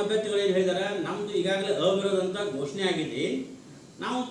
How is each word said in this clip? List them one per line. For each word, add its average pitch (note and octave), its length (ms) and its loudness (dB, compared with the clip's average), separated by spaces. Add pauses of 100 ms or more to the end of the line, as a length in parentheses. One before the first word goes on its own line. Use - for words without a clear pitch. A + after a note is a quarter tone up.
ಅಭ್ಯರ್ಥಿಗಳು G#3 420 2
ಏನು F#3 100 4
ಹೇಳಿದ್ದಾರೆ, F#3 320 2 (180)
ನಮ್ದು G3+ 260 -4 (100)
ಈಗಾಗಲೇ G3 300 0 (120)
ಅವಿರೋಧ G3 420 4
ಅಂತ F#3 120 -2 (200)
ಘೋಷಣೆ F#3+ 340 -4
ಆಗಿದೆ, C#3 300 -2 (840)
ನಾವು B3 160 -2 (120)